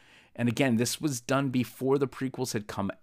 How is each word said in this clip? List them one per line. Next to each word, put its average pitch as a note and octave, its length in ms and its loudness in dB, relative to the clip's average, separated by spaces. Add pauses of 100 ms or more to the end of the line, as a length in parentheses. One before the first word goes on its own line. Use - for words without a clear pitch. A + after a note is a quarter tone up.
(340)
And A#2+ 140 0
again, A#2+ 300 4
this A#2+ 240 0
was C#3+ 180 -2
done C3+ 300 0
before B2+ 480 0
the C#3 100 0
prequels B2+ 460 -6
had G#2 140 -4
come G2 220 -2 (140)